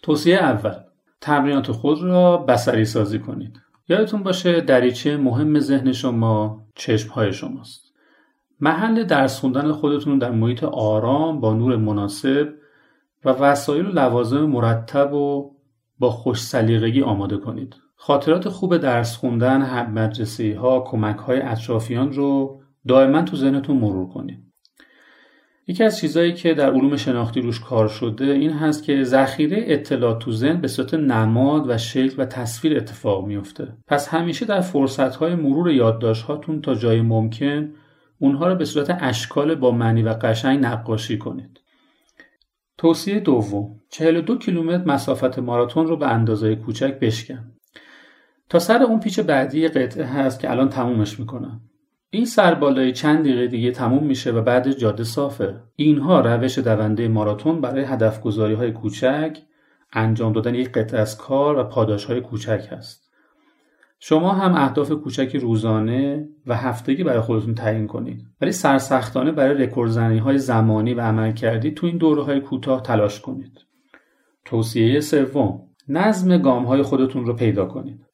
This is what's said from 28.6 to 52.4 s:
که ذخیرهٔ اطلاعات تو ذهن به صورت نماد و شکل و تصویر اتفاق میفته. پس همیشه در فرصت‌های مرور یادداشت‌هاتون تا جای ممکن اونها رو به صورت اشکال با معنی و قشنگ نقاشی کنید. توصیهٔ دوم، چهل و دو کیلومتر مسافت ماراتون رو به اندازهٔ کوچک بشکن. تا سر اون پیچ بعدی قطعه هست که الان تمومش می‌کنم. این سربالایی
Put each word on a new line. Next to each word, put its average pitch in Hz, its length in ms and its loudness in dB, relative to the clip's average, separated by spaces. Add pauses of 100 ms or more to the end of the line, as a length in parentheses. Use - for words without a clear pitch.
که 139 220 0
ذخیرهٔ 147 640 0
اطلاعات 120 520 0
تو 117 140 -6
ذهن 143 280 0
به 139 80 -4
صورت 131 260 -4
نماد 131 760 2
و 117 100 0
شکل 131 400 -2
و 107 60 0
تصویر 131 520 -4
اتفاق 101 500 -4
میفته. 101 500 -10 (100)
پس 143 220 -2
همیشه 170 380 -4
در 196 140 0
فرصت‌های 143 760 0
مرور 160 360 0
یادداشت‌هاتون 120 880 0
تا 135 140 -2
جای 113 280 2
ممکن 113 680 0 (460)
اونها 143 300 2
رو 185 60 4
به 170 100 0
صورت 143 360 -2
اشکال 143 540 0
با 127 160 2
معنی 113 320 2
و 113 60 2
قشنگ 123 560 0
نقاشی 117 540 -4
کنید. - 420 -12 (1160)
توصیهٔ 190 420 2
دوم، 107 480 0 (220)
چهل 160 260 2
و 170 40 0
دو 226 160 -2
کیلومتر 180 480 -2
مسافت 135 540 -2
ماراتون 120 480 0
رو 165 100 0
به 143 120 -2
اندازهٔ 113 460 2
کوچک 131 440 -4
بشکن. 113 460 -4 (1040)
تا 175 100 2
سر 226 240 4
اون 226 180 4
پیچ 220 200 -4
بعدی 147 480 2
قطعه 131 380 -2
هست 131 340 -2
که 135 100 -4
الان 131 180 0
تمومش 120 520 -2
می‌کنم. 117 400 -10 (500)
این 220 140 0
سربالایی 139 680 4